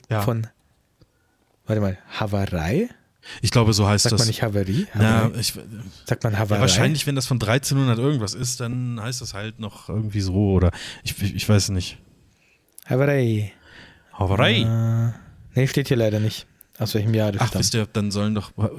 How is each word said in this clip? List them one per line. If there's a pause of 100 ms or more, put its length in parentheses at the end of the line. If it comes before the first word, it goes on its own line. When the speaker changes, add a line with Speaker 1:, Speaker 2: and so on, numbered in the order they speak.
(100)
Speaker 1:
Ja.
Speaker 2:
von, (1200)
warte
mal, (200)
Havarei? (520)
Speaker 1:
Ich
glaube,
so
heißt
Speaker 2:
Sagt
Speaker 1:
das.
Speaker 2:
man
nicht
Havarie?
Speaker 1:
Na,
Speaker 2:
Havarei?
Speaker 1:
ich, (500)
Speaker 2:
Sagt
man
Speaker 1:
ja,
Speaker 2:
Havarei?
Speaker 1:
wahrscheinlich,
wenn
das
von
dreizehnhundert
irgendwas
ist,
dann
heißt
das
halt
noch
irgendwie
so (180)
oder (320)
ich,
ich,
ich
weiß
nicht. (880)
Speaker 2:
Havarei. (600)
Speaker 1:
Havarei.
Speaker 2:
Äh, (460)
nee,
steht
hier
leider
nicht, (320)
aus
welchem
Jahr
das
Speaker 1:
Ach,
Speaker 2:
stammt.
Speaker 1:
wisst
ihr,
dann
sollen
doch, (260)